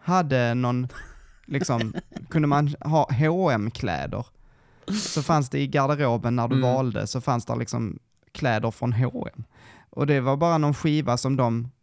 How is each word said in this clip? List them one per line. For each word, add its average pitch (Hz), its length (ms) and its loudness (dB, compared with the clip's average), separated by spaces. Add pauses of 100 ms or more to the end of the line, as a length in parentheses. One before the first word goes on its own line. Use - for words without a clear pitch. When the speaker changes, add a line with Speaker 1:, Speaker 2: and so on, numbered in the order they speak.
Speaker 1:
hade 139 520 2
någon, 123 340 0 (580)
liksom, 117 480 -2 (160)
Speaker 2:
<laughs> - 200 -14
Speaker 1:
kunde 151 180 2
man 143 320 2
ha 156 280 2 (100)
H 165 260 2
och 151 80 4
M-kläder. 104 760 -2 (680)
Så 202 300 -2
fanns 147 280 2
det 139 100 -2
i 143 60 0
garderoben 135 720 0
när 120 120 0
du 127 80 2
Speaker 2:
Mm. 127 180 2
Speaker 1:
valde, 113 320 0
så 127 140 -4
fanns 123 260 -2
det 120 100 -2
liksom 117 420 -4 (340)
kläder 113 380 0
från 120 220 -2
H 123 160 2
och - 260 -6
M. - 100 -14 (460)
Och - 160 -2
det 143 140 2
var 135 160 0
bara 165 220 2
någon 147 160 2
skiva 151 420 0
som 135 200 0
de, 120 340 0 (120)